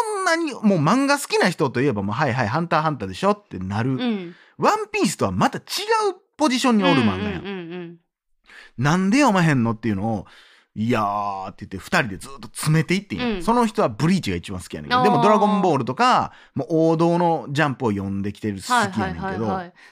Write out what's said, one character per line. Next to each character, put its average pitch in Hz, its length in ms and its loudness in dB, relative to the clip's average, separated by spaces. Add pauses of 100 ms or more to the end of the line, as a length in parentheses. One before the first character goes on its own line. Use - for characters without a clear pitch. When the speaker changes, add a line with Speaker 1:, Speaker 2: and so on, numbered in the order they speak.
(220)
Speaker 1:
ん - 20 -4
な 330 120 2
に、 320 160 -2
も 202 240 2
う、 - 20 2
漫 214 280 2
画 285 120 2
好 - 80 -8
き - 120 0
な 320 100 4
人 156 220 0
と 123 100 -2
い 139 60 2
え 135 60 2
ば、 104 100 -2
も 98 100 -2
う、 - 40 -2
「は 147 120 0
い 113 60 0
は 127 100 0
い、 104 40 -2
ハ 143 120 0
ン 170 80 -4
タ 165 100 2
ー 156 40 0
ハ 160 80 0
ン 143 80 -4
タ 101 80 -8
ー - 20 -8
で 95 60 -10
し 131 100 -6
ょ」 196 80 4
っ 208 160 -6
て 98 100 -10
な 98 240 -4
る。 131 100 0
Speaker 2:
う 131 40 -2
ん。 196 380 -4 (220)
Speaker 1:
ワ 302 200 2
ン 440 140 -6
ピ 415 120 -2
ー 247 40 2
ス 175 100 -2
と - 80 -2
は 98 80 0
ま - 180 2
た - 80 -10
違 - 40 -12 (500)
う - 40 -10 (200)
ポ 302 120 2
ジ 247 120 0
シ 262 80 2
ョ - 20 4
ン 220 80 4
に 190 60 2
お 180 100 4
る 143 80 4
漫 202 200 0
画 - 80 -4
や 165 100 -6
ん。 - 20 -12
Speaker 2:
う - 20 -12
ん - 20 -8
う 196 40 -8
ん - 20 -6
う 190 40 -8
ん 175 100 -10
う - 20 -14
ん 165 40 -10
う 180 40 -10
ん。 170 220 -12 (800)
Speaker 1:
「な 139 180 2
ん 190 140 2
で 254 80 4
読 262 160 4
ま 185 80 4
へ 160 100 4
ん 127 120 4
の？」 117 80 0
っ 110 40 -4
て 120 120 -4
い 107 40 0
う 98 40 0
の 110 180 -2
を、 90 120 -6 (500)
「い 110 140 -2
や 113 120 2
ー」 101 500 -4
っ - 20 -18
て 104 120 -16
言 - 20 -20
っ - 20 -16
て、 95 80 -10
二 170 220 -2
人 131 80 -2
で 95 80 -8
ず - 120 -14
っ - 20 -14 (100)
と - 80 -16
詰 - 280 0
め 160 80 2
て 175 100 -2
い 190 40 0
っ 196 80 -8
て 208 100 -8
ん - 20 -6
や 247 80 -4
ん。 240 100 -2
Speaker 2:
う - 20 -
ん。 170 40 -8
Speaker 1:
そ 214 120 0
の 240 100 4
人 214 160 -2
は 170 80 2
ブ 127 200 0
リ 190 100 4
ー - 20 0
チ 104 100 -6
が 87 60 -2
一 87 140 -10
番 92 100 -8
好 - 60 -16
き - 80 -14
や 78 80 -10
ね 73 60 -12
ん - 20 -4
け 247 40 0
ど。 247 40 2
Speaker 2:
あ 254 40 2
ー。 - 20 2
Speaker 1:
で 240 60 6
も 240 120 4
「ド 214 60 4
ラ 214 100 6
ゴ 202 80 4
ン 208 160 2
ボ 180 120 2
ー 135 40 2
ル」 127 60 0
と 123 100 -4
か、 226 380 2 (220)
も - 100 -4
う、 - 60 -10
王 160 260 4
道 170 220 2
の 165 320 0
ジ 143 120 0
ャ 147 60 2
ン 131 80 -2
プ 131 100 -2
を 110 40 2
読 98 200 -2
ん 98 120 -4
で 101 100 -4
き - 80 -14
て 107 100 -4
る、 98 60 -6
好 92 60 -12
き 214 380 0
や 190 120 -2
ね - 0 -
ん - 20 -8
け 160 60 -10
ど。 185 40 -8
Speaker 2:
は 190 60 -6
い - 20 -6
は - 0 -
い 190 80 -6
は 226 60 -2
い 202 40 -2
は 185 140 -4
い。 175 80 -18 (200)